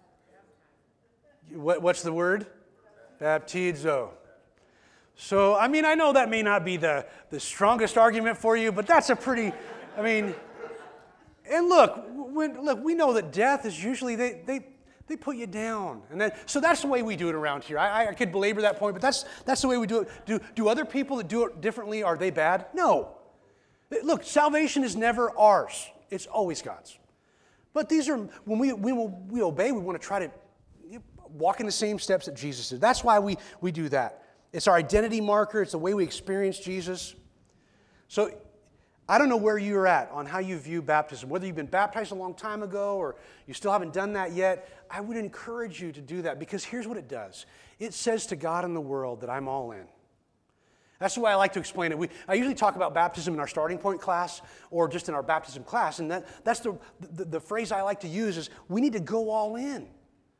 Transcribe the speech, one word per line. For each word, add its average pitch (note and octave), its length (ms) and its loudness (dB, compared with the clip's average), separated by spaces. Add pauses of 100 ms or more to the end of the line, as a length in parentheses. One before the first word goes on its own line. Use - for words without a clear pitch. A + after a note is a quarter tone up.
(1500)
What, E3 280 0
what's F3 200 2
the E3+ 120 -4
word? F3 340 0 (720)
Baptizo. D3+ 880 0 (1080)
So, G3+ 400 4
I G#3+ 120 4
mean, D#4 180 2
I D#4 100 6
know D#4 180 6
that B3 160 6
may A3+ 120 0
not G3+ 240 4
be F3+ 120 -2
the, D3+ 280 0 (240)
the D3 100 -8
strongest A3 580 2
argument A3+ 400 6
for A3+ 180 4
you, A3+ 160 2
but G3+ 160 -2
that's D#4+ 220 6
a A#3+ 60 4
pretty, A#3 360 0 (460)
I G#3 40 -2
mean, G#3+ 320 0 (1160)
and E4+ 200 4
look, A#3+ 400 6
when, C4+ 540 -4
look, B3+ 200 -2
we D#4+ 120 0
know D4 180 4
that F3+ 180 -2
death B3 340 2
is E3+ 180 -6
usually, A#3+ 320 -4
they, A3+ 300 -4
they, C4 200 -6 (420)
they D#4 100 -6
put C#4+ 180 -8
you A#3 100 -10
down. G3+ 640 -6
And D#3+ 100 -8
then, G#3+ 120 0 (140)
so - 160 -2
that's E4 200 4
the C#4+ 60 -4
way B3 160 2
we G#3+ 140 -4
do F3 100 0
it D#3+ 80 0
around D3 280 -2
here. D3+ 140 -4
I, G#3 280 2
I, G#3 40 0
I F#3+ 40 -4
could G3 180 -2
belabor G3+ 300 0
that G#3 180 2
point, G3+ 160 0
but F#3 60 -8
that's, C4+ 240 0 (200)
that's C4 160 2
the C4+ 60 2
way B3 100 2
we A#3 100 0
do A3 140 2
it. - 80 -4 (160)
Do, G#3+ 140 -2 (160)
do G#3+ 140 2
other C4 160 2
people C4+ 320 -2
that G3+ 100 -6
do A3+ 180 0
it E3+ 140 -8
differently, G#3+ 420 -4
are E3+ 160 0
they F3+ 140 0
bad? E3 420 2
No. B3+ 440 2 (840)
Look, D4+ 200 2
salvation D4 640 2
is F#3+ 100 -4
never A#3 420 0
ours. G3 520 6 (200)
It's F#3+ 160 -8
always F#3 360 -2
God's. - 360 -14 (760)
But D4+ 160 -2
these D#4 200 2
are, C#4+ 80 2 (280)
when A3 120 0
we, C4 160 2
we, G#3+ 200 0
we G#3 480 -4
obey, F3+ 320 2
we G#3+ 80 -2
want F3 200 -6
to - 60 -16
try G3 120 -2
to E3 120 -4 (960)
walk D#3+ 320 0
in A#3 60 -2
the G3+ 60 -2
same G#3 280 -2
steps F#3 260 0
that C#3+ 100 -10
Jesus C3 340 -8
did. B2+ 120 -6
That's A#3+ 220 4
why A3 160 8
we, G3+ 180 0 (240)
we F3+ 100 -2
do D#3 180 -4
that. B2 340 0 (280)
It's E3+ 160 0
our F#3 80 8
identity G#3+ 460 2
marker. G#3 400 2
It's F3+ 100 -2
the E3+ 60 -4
way F3+ 160 -2
we G3+ 100 2
experience F#3+ 560 -2
Jesus. F#3 560 -8 (920)
So - 280 0 (720)
I G3+ 100 6
don't C#4 120 6
know A#3 80 2
where G#3+ 200 2
you're G3+ 300 2
at D3 240 4
on D3 140 -8
how E3+ 140 -6
you F#3 180 -4
view D#3 240 -6
baptism, D3 480 0
whether F#3 180 -6
you've F3 80 -8
been D3 120 -6
baptized G3+ 440 -2
a G3+ 40 -8
long F#3 180 -8
time G#3+ 280 -10
ago G3+ 360 -4
or D3+ 180 -6 (320)
you C3+ 60 -16
still G3+ 180 -2
haven't F3+ 220 0
done G3 200 -2
that F#3 200 -4
yet. F#3 560 -2
I F#3 100 -10
would A3 160 -8
encourage A3+ 640 -8
you E3 120 -10
to C#3+ 80 -16
do E3 220 -8
that D3 140 -4
because D#3+ 280 -10
here's A#3 200 -8
what A3+ 120 -8
it C#3+ 100 -12
does. A2 380 -12 (340)
It G#3+ 140 -10
says A3+ 340 -2
to F3+ 80 -6
God E3 300 -2
and F3 100 -4
the D#3+ 60 -4
world C3 400 -4
that A#2+ 80 -8
I'm C3+ 180 -4
all C3 240 -4
in. F#2+ 140 -16 (1120)
That's F#3+ 160 -2
the A#3+ 60 -4
way G#3+ 100 4
I G3 40 4
like G3 180 4
to F#3+ 60 -4
explain E3 340 -2
it. D3+ 40 -4
We, E3 120 -4 (180)
I F#3+ 60 0
usually B3+ 200 2
talk G3+ 220 2
about F3+ 180 -2
baptism E3+ 400 0
in D3+ 60 -4
our C#3+ 80 -4
starting E3 300 -2
point G3 240 -2
class F3 400 -2 (280)
or E3+ 200 2
just E3 180 -6
in D#3 80 -4
our C#3 80 -2
baptism C#3+ 400 -2
class, F#3 360 -2
and D#3+ 120 -4
that, F#3 160 -6 (160)
that's A3 160 0
the, G3+ 180 -6 (220)
the, E3+ 260 -10
the D#3+ 140 -6
phrase A3 320 -6
I G3 100 -2
like G3+ 200 -4
to F3+ 60 -10
use F#3+ 300 -4
is, D#3 140 -10 (160)
"We G3+ 140 -2
need C4+ 120 2
to G#3+ 60 -4
go G#3+ 320 -4
all G#3+ 240 -2
in." A#3+ 320 -8 (520)